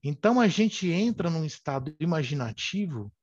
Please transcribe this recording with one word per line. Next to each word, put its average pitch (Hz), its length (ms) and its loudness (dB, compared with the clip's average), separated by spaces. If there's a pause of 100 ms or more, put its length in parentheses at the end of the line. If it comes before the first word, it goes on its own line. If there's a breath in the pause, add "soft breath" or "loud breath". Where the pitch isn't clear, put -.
Então, 208 380 2
a 220 60 6
gente 190 420 2
entra 180 400 0
num 160 160 -2
estado 143 540 -6
imaginativo 143 1200 -2